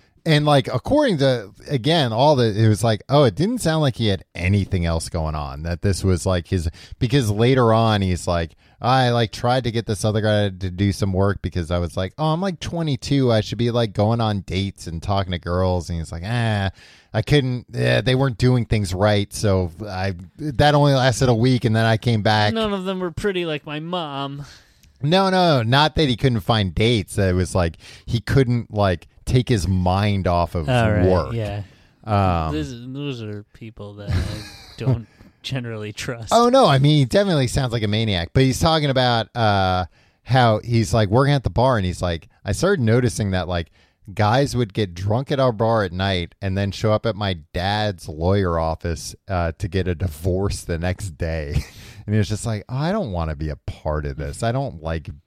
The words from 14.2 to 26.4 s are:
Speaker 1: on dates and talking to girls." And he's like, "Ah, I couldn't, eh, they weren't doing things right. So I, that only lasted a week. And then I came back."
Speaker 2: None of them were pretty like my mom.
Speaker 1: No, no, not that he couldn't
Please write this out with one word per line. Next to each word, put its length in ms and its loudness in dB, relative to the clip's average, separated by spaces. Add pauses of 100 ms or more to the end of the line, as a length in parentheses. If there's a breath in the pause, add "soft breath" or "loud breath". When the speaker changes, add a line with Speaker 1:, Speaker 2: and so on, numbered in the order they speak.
Speaker 1:
on 220 -2
dates 440 -6
and 160 -8
talking 300 -2
to 80 -4
girls." 500 -2
And 80 -4
he's 140 -8
like, 120 -10
"Ah, 460 -2 (420 loud breath)
I 100 -2
couldn't, 520 0
eh, 280 0
they 120 0
weren't 240 0
doing 280 2
things 280 -2
right. 380 2
So 400 0 (120)
I, 300 -6 (220)
that 400 2
only 180 4
lasted 340 2
a 60 6
week. 300 2
And 100 2
then 120 2
I 100 4
came 260 0
back." 320 2
Speaker 2:
None 180 -2
of 120 -4
them 160 -4
were 100 -4
pretty 360 -4
like 200 -6
my 140 -8
mom. 640 -8 (580 loud breath)
Speaker 1:
No, 260 2
no, 360 4
not 320 2
that 120 2
he 80 0
couldn't 240 0